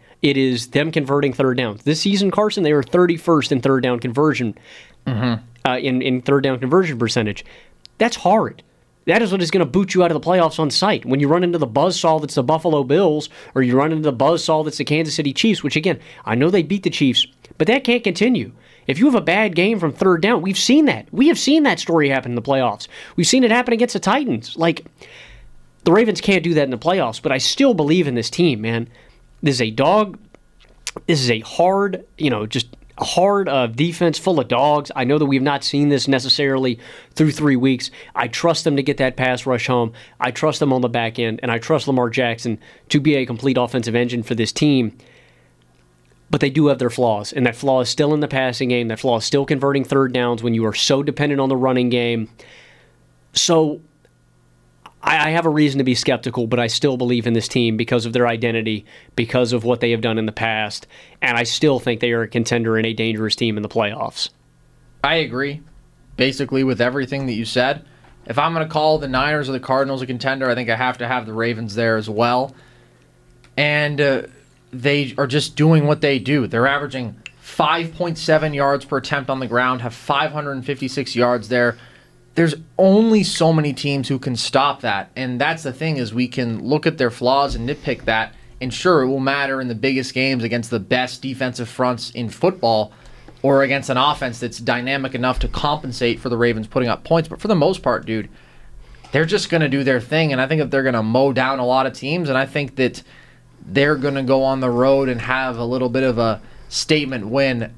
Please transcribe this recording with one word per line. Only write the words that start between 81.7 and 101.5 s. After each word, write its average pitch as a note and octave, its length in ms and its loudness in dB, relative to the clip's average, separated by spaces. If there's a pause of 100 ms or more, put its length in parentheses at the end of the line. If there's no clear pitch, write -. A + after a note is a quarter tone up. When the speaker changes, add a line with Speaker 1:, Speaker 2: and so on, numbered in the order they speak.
Speaker 2:
There's E3 220 2 (240)
only G#3 440 6
so E3 300 2
many D3+ 200 0
teams C#3 340 -4
who C3+ 100 -2
can B2 180 -4
stop C3+ 460 0
that, G2+ 340 -4
and B2+ 240 -6
that's D#3+ 220 -2
the C#3+ 100 -8
thing, D3+ 260 -4
is A#2 140 -6
we B2 160 -2
can A#2 360 -4
look D3+ 240 0
at D#3+ 100 -2
their A#2+ 140 0
flaws C3+ 420 0
and A#2 160 -6
nitpick C#3+ 360 -6
that, A2 280 -2 (260)
and B2+ 140 -8
sure, E3+ 300 2
it B2+ 60 0
will C3+ 100 0
matter C3+ 420 -2
in B2+ 60 -6
the A#2+ 80 -6
biggest C3 400 -2
games C3 280 -2
against A#2 280 -4
the A#2 80 -2
best B2+ 420 -4
defensive B2+ 480 -6
fronts B2 400 -4
in A#2 200 -8
football A2+ 640 0 (520)
or C3+ 180 4
against C#3 300 -2
an B2 60 0
offense C3 420 -2
that's A#2+ 180 -8
dynamic C3 560 -4
enough B2+ 240 -2
to - 100 -2
compensate B2+ 720 -2
for B2+ 100 -6
the A#2+ 80 -2
Ravens A2+ 280 0
putting B2 240 -2
up - 140 -4
points. D#3+ 260 0
But - 120 -12
for G#3 60 -8
the A3 80 2
most E3+ 280 2
part, A2 240 -2
dude, A2 200 -4 (840)
they're D#3 140 2
just F#3 260 -2
gonna D#3 180 2
do C#3 140 0
their B2+ 180 2
thing, D3+ 300 0
and B2+ 100 0
I C3+ 60 0
think D#3 140 0
that C3 100 -2
they're C3+ 100 2
gonna A#2+ 220 0
mow B2+ 280 2
down C3 280 0